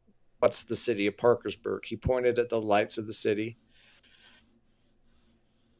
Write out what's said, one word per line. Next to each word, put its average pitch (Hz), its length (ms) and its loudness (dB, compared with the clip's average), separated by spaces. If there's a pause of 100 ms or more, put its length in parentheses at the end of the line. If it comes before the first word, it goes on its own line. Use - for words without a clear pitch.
(380)
what's - 260 2
the 113 120 -6
city 101 300 0
of 101 120 -2
Parkersburg? 104 680 0
He 117 120 -10
pointed 123 420 0
at 120 100 0
the 113 120 0
lights 107 360 2
of 110 100 -6
the 110 60 -8
city. 110 460 -2 (2250)